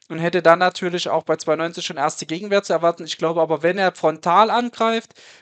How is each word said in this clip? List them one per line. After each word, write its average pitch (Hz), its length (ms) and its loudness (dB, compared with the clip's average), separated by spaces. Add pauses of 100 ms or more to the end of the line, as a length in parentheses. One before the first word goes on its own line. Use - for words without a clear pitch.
und 160 120 -8
hätte 170 240 0
dann 165 160 6
natürlich 180 500 -2
auch 160 140 0
bei 160 140 -2
zwei 160 180 -2
neunzig 170 320 -6
schon 170 100 -10
erste 151 300 -4
Gegenwehr 202 340 -2
zu 196 120 -4
erwarten. 170 300 0
Ich 160 140 -10
glaube 165 240 0
aber, 156 220 0
wenn 180 160 0
er 185 140 2
frontal 175 580 2
angreift, 226 680 -2 (220)